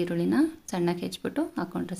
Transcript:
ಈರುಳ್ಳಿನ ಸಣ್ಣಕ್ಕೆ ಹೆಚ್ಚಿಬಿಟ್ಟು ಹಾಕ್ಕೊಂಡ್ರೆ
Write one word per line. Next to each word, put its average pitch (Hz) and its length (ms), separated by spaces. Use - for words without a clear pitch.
ಈರುಳ್ಳಿನ 175 340
ಸಣ್ಣಕ್ಕೆ 175 360
ಹೆಚ್ಚಿಬಿಟ್ಟು - 360
ಹಾಕ್ಕೊಂಡ್ರೆ 180 400